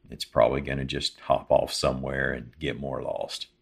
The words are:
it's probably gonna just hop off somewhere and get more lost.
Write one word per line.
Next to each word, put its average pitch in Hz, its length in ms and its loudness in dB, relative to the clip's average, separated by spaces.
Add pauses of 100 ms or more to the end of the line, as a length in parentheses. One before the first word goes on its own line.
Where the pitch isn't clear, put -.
it's - 160 -10
probably 62 360 4
gonna 67 240 -4
just 69 360 -4
hop - 300 2
off 67 220 4
somewhere 65 600 -2
and 58 280 -8
get 71 180 -4
more 67 240 -6
lost. - 460 -6 (140)